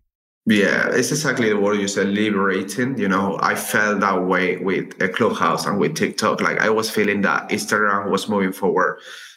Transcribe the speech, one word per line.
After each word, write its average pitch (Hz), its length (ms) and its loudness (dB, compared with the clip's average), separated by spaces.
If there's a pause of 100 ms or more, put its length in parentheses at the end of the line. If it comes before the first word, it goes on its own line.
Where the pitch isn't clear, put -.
(460)
Yeah, 95 440 4
it's 127 220 2
exactly 127 380 0
the 104 100 2
word 101 200 2
you 98 100 -2
said, 98 180 0
liberating. 101 880 0
You 101 120 0
know, 98 320 0
I 104 140 0
felt 107 440 0
that 95 240 2
way 92 340 2
with 92 440 -4
a 95 80 0
Clubhouse 85 560 0
and - 140 -2
with 76 160 0
TikTok. - 460 0
Like, 85 180 0
I 107 100 2
was 110 200 0
feeling 101 320 0
that 87 280 0
Instagram 104 600 0
was 98 200 -2
moving 98 240 0
forward 87 460 0 (380)